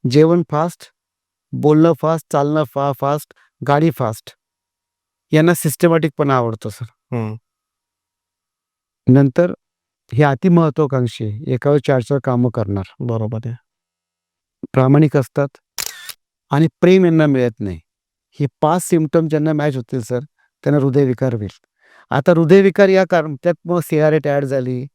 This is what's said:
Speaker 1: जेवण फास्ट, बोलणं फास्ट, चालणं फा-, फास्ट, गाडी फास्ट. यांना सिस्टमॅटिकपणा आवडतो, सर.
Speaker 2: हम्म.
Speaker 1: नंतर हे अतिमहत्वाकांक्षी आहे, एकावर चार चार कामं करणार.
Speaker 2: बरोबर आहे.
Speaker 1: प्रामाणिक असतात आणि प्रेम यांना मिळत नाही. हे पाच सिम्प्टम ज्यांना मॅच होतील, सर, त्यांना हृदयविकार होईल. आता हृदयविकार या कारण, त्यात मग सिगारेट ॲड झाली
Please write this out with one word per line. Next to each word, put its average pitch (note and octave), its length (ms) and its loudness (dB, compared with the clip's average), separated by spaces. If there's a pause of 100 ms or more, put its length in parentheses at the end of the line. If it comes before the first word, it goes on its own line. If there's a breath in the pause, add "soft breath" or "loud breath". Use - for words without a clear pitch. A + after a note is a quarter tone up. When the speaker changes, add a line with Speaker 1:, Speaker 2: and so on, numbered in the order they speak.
Speaker 1:
जेवण D#3+ 420 4
फास्ट, D#3+ 400 -6 (600)
बोलणं D3+ 500 2
फास्ट, D#3+ 300 -4
चालणं D3 320 0
फा-, C#3 380 -4
फास्ट, C#3+ 320 -6 (340)
गाडी D3+ 240 2
फास्ट. - 440 -8 (960)
यांना D#3+ 220 2
सिस्टमॅटिकपणा D#3 840 0
आवडतो, A#2 320 -4
सर. A2 200 -14
Speaker 2:
हम्म. A2 460 -10 (1800)
Speaker 1:
नंतर C#3 400 2 (600)
हे C3+ 100 2
अतिमहत्वाकांक्षी C#3 1000 0
आहे, A2+ 280 -6
एकावर C#3+ 240 0 (100)
चार C3+ 140 2
चार C#3 220 -4
कामं B2 260 0
करणार. G2+ 340 -4 (160)
Speaker 2:
बरोबर A2 460 -6
आहे. A#2 100 -10 (1160)
Speaker 1:
प्रामाणिक C#3 440 4
असतात C#3 300 -4 (1040 loud breath)
आणि D3+ 160 2 (140)
प्रेम F#3 240 4
यांना D#3+ 200 2
मिळत B2+ 340 -2
नाही. F#2 200 -8 (600)
हे D3 60 -2 (160)
पाच D#3+ 220 0
सिम्प्टम D#3+ 440 0
ज्यांना D#3 260 -2
मॅच D3 220 -2
होतील, B2+ 260 -8
सर, B2 180 -6 (140)
त्यांना - 480 -4
हृदयविकार C3 520 0
होईल. G2+ 320 -10 (440 soft breath)
आता C#3+ 220 0
हृदयविकार F#3+ 560 4
या F#3+ 220 2
कारण, D#3 260 -2
त्यात E3+ 200 -4 (100)
मग F3 140 -2
सिगारेट D3+ 480 0
ॲड C#3+ 180 -2
झाली B2+ 500 -6